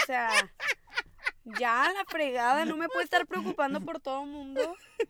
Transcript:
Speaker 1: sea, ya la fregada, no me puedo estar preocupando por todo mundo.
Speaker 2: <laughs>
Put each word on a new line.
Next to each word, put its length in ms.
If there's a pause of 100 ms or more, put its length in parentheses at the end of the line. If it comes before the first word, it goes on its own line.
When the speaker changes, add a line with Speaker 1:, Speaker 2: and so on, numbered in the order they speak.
Speaker 1:
sea, 240 (1300)
ya 340
la 140
fregada, 580
no 120
me 100
puedo 140
estar 260
preocupando 540
por 200
todo 240
mundo. 360 (200)
Speaker 2:
<laughs> 60 (240)